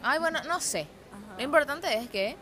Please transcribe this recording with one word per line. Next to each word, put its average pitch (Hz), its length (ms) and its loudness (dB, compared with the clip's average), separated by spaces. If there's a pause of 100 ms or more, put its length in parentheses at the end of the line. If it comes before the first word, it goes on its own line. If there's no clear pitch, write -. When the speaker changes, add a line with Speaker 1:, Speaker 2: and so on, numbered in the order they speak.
Speaker 1:
Ay, 285 160 2
bueno, 320 240 0
no 349 160 -2
sé. 156 260 -2 (240)
Speaker 2:
Ajá. 202 260 -16
Speaker 1:
Lo 226 60 -4
importante 294 560 4
es 240 100 -4
que 220 340 0